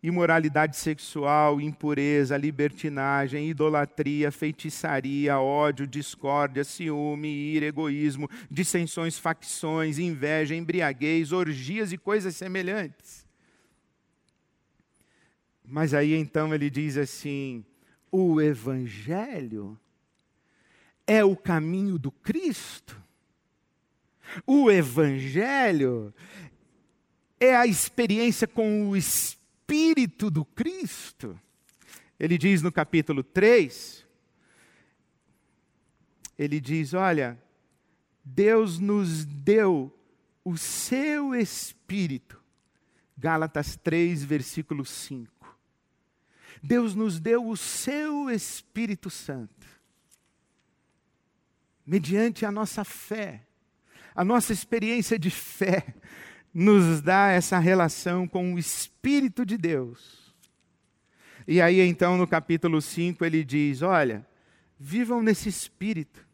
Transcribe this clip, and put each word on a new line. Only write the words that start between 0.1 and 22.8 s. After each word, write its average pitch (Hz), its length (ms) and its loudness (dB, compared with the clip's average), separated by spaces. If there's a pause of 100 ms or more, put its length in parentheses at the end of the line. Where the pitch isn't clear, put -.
sexual, 147 840 0
impureza, 147 720 0
libertinagem, 143 1120 -2
idolatria, 147 800 0
feitiçaria, 143 1080 -4
ódio, 139 480 0
discórdia, 139 800 -4
ciúme, 151 640 -6
ira, 147 360 -2
egoísmo, 147 640 -2 (220)
dissensões, 165 680 -4
facções, 160 800 -4
inveja, 156 560 -2
embriaguez, 160 760 -2
orgias 175 600 -4
e 190 40 -10
coisas 196 380 -4
semelhantes. 185 920 -8 (2500)
Mas 147 280 0
aí 147 180 4
então 156 400 -2
ele 147 160 0
diz 143 280 -4
assim: 139 680 -6 (460)
"O 175 280 4
evangelho 127 1400 -4 (1300)
é 214 180 6
o 196 100 6
caminho 180 640 -2
do 131 140 -6
Cristo. - 880 -6 (1400)